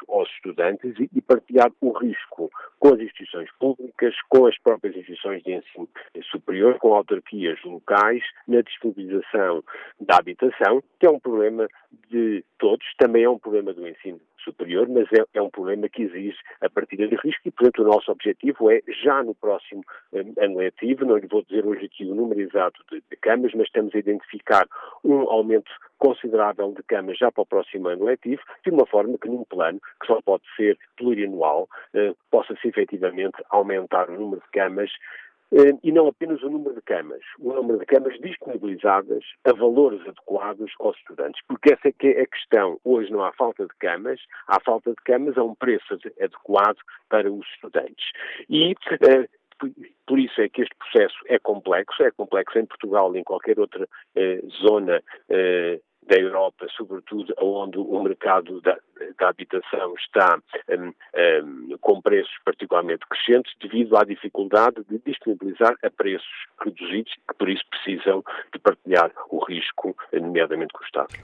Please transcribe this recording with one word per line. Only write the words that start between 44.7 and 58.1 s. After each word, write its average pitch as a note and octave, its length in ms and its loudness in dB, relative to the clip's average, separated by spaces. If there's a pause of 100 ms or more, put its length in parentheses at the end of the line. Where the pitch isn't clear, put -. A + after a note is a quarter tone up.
de A2+ 140 -4
camas B2+ 340 2
a A#2+ 60 2
um A2+ 100 -6
preço A2+ 400 -2
ade-, G2+ 260 -14
adequado G2+ 580 0 (300)
para G#2 240 2
os G2+ 220 -10
estudantes. - 520 -6 (440)
E, E3+ 240 2 (160)
eh, C3 380 6 (320)
p-, - 320 -12 (120)
por C3+ 140 2
isso B2+ 220 0
é G#2 80 2
que - 140 -4
este - 120 -6
processo - 420 2 (100)
é B2 120 2
complexo, G2 640 -2
é B2+ 80 4
complexo G2 480 -2
em A2+ 80 0
Portugal F#2+ 480 0
e F#2 60 -4
em E2+ 40 -10
qualquer G#2 360 -2
outra, F#2+ 280 -4 (280)
eh, F#2 260 -2 (180)
zona, G2 400 4 (280)
eh, F2+ 500 0 (300)
da G2 80 6
Europa, F#2+ 600 0
sobretudo F#2+ 600 -10
onde G2 420 -2
o G2 220 -4
mercado F#2 600 -2